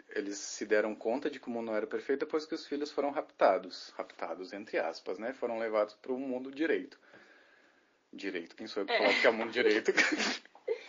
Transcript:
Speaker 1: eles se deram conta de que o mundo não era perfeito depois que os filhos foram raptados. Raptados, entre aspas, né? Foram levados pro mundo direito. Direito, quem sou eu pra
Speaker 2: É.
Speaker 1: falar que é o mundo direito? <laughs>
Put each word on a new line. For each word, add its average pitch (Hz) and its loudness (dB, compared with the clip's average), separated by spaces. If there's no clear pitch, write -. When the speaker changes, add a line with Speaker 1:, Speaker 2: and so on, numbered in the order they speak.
Speaker 1:
eles 101 -4
se - -8
deram 107 4
conta 127 0
de 135 -6
que - -18
o 123 -4
mundo 117 -4
não 110 -2
era 107 0
perfeito 135 -2
depois 151 -2
que 165 -6
os 151 -8
filhos 147 -4
foram 143 0
raptados. 113 2
Raptados, 90 -8
entre 101 -6
aspas, 95 -4
né? 120 -6
Foram 117 -4
levados 113 0
pro 127 -6
mundo 131 -6
direito. 135 -2
Direito, 85 -8
quem 110 -10
sou 104 -4
eu 98 -6
pra 233 0
Speaker 2:
É. - 4
Speaker 1:
falar - 4
que 131 8
é - 10
o 113 8
mundo 110 -2
direito? 117 4
<laughs> - 2